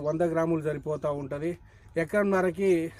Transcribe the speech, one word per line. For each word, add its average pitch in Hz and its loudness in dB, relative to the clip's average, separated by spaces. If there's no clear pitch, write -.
వంద 156 -2
గ్రాములు 165 2
సరిపోతూ 147 -4
ఉంటుంది. 143 -6
ఎకరంన్నరకి 180 2